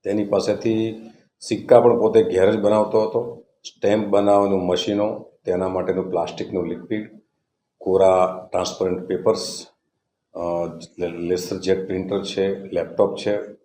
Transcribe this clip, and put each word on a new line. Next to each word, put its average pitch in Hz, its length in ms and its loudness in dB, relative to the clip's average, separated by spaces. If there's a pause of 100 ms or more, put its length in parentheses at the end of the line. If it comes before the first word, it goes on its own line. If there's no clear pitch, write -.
તેની 101 200 -2
પાસેથી 110 840 -2 (300)
સિક્કા 117 400 6
પણ 117 200 4
પોતે 110 220 6
ઘેર 95 280 2
જ 113 100 0
બનાવતો 107 420 2
હતો, - 400 -4 (220)
સ્ટેમ્પ 104 420 0
બનાવવાનું 101 600 2
મશીનો, 104 600 -2 (180)
તેના 95 240 -2
માટેનું 92 420 -2
પ્લાસ્ટિકનું 87 560 -4
લિક્વિડ, 104 540 -8 (580)
કોરા 92 760 2
ટ્રાન્સપરન્ટ 92 540 -4
પેપર્સ, - 600 -2 (680)
અ, 85 60 -10 (580)
લે-, 87 100 -4
લેસર 85 480 -4
જેટ 95 300 -2
પ્રિન્ટર 95 360 -4
છે, 98 360 -2
લેપટોપ - 580 -2
છે 104 220 -2 (260)